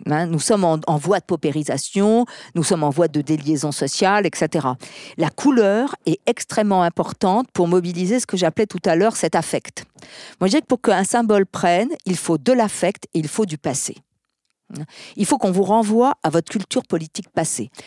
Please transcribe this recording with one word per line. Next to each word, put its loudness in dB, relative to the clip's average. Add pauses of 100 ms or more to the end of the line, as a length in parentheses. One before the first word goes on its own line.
Hein, 0
nous -2
sommes 2
en, 2
en 0
voie 0
de -16
paupérisation, 0 (300)
nous 0
sommes 0
en 2
voie 2
de -2
déliaison -2
sociale, 0
et 0
cetera. -2 (400)
La 0
couleur 2 (100)
est 0
extrêmement 0
importante 0
pour 2
mobiliser 0
ce -8
que -6
j'appelais 0
tout -8
à 2
l'heure 2
cet -2
affect. -4 (560)
Moi, 2
je 4
dirais 2
que -8
pour 0
qu'un 4
symbole 2
prenne, 0 (180)
il -2
faut -2
de 0
l'affect 0
et 0
il -4
faut -2
du -6
passé. -6 (1200)
Il 0
faut 2
qu'on 0
vous 2
renvoie 2
à 0
votre 0
culture -4
politique -8
passée. -6 (160)